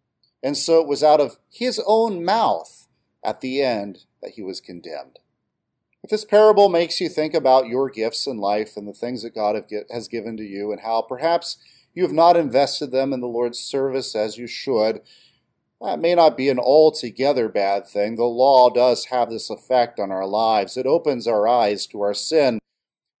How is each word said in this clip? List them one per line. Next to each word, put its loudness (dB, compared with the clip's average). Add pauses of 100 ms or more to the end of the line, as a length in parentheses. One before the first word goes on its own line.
(420)
And -4
so 2
it 0
was -2
out 6
of -2 (120)
his -6
own 0
mouth -2 (340)
at -8
the -4
end -4 (160)
that -14
he -16
was -12
condemned. -16 (840)
If -20
this -4
parable 6
makes 0
you -4
think -4
about 4
your -2
gifts -6
in -8
life -4
and -12
the -14
things -10
that -14
God -2
have -10
gi-, -10
has -10
given -8
to -12
you -8
and -10
how -2
perhaps -4 (340)
you -6
have 0
not 6
invested 0
them 0
in -6
the -6
Lord's -4
service -4
as -4
you -12
should, -2 (840)
that -4
may 0
not 6
be -2
an 2
altogether 2
bad -2
thing. -4
The -4
law 6
does 2
have -2
this -10
effect -2
on -4
our -4
lives. 0
It -4
opens 0
our 2
eyes 0
to -10
our -2
sin. 0 (600)